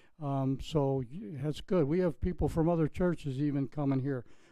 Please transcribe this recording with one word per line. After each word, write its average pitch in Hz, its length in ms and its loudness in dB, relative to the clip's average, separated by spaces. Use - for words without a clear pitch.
Um, 135 400 -2
so 135 480 0
y-, 180 320 -10
that's 151 180 -4
good. 180 240 2
We 156 160 2
have 175 200 0
people 175 280 0
from 160 200 2
other 165 200 4
churches 151 520 0
even 139 280 0
coming 139 320 0
here 131 240 -2